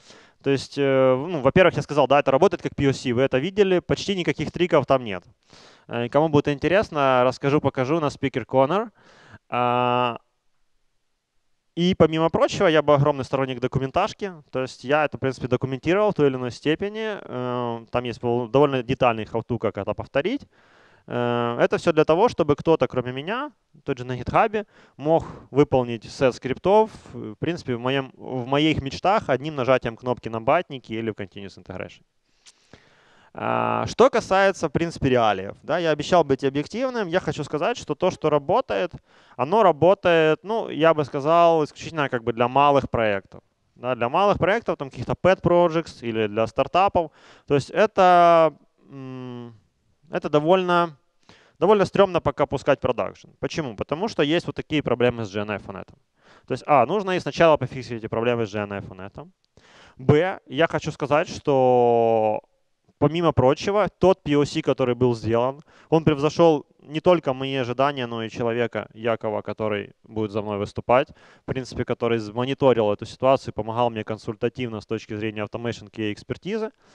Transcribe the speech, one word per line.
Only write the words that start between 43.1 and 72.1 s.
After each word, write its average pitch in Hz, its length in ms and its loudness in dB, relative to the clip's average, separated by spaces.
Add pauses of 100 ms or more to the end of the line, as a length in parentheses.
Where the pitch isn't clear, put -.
Да, 123 180 -6
для 117 160 -2
малых 180 300 2
проектов, 180 380 -2
там, 135 120 -10
каких-то 127 320 -8
pet 185 200 2
projects 175 600 2
или 113 260 -2
для 110 200 0
стартапов. 170 640 0 (340)
То 143 100 0
есть 135 140 -2
это, 175 840 6 (360)
м, 127 640 -12 (560)
это 175 200 -6
довольно, 170 680 2 (640)
довольно 196 260 4
стремно 185 360 2
пока 147 240 -2
пускать 139 340 0
в - 20 -20
продакшн. 107 460 -4 (120)
Почему? 139 360 -6
Потому 165 320 -6
что 175 160 -2
есть 156 220 0
вот 151 100 -8
такие 147 260 -4
проблемы 120 440 0
с 98 40 -10
J 101 120 -6
N 104 100 -8
I 101 60 -4
Fonet. 95 300 -14 (600)
То 127 60 -6
есть, 127 140 -8
а, 135 180 6
нужно 185 320 -2
и - 20 -4
сначала 160 380 2
пофиксить 123 460 -8
эти 110 40 -10
проблемы 117 380 -2
с 98 40 -8
J 104 140 -6
N 101 100 -8
I 101 60 -8
Fonet. 98 480 -16 (680)
Б, 147 500 2
я 139 200 2
хочу 160 240 -6
сказать, 147 360 -2
что, 117 1120 2 (580)
помимо 156 320 2
прочего, 165 560 2 (120)
тот 185 220 4
P 143 140 -2
O 147 100 4
C, 156 160 -4
который 127 340 0
был 123 200 2
сделан, 113 460 -2 (280)
он 160 140 2
превзошел 151 640 2 (160)
не 151 180 -10
только 160 340 2
мои 135 220 -6
ожидания, 131 500 -2
но 117 180 -6
и 113 60 -8
человека 117 640 -4
Якова, 110 480 -4
который 104 520 -6 (100)
будет 107 280 -6
за 107 100 -4
мной 104 180 -6
выступать, 120 480 0 (340)
в - 40 -20
принципе, 127 380 -8
который 117 360 -2 (140)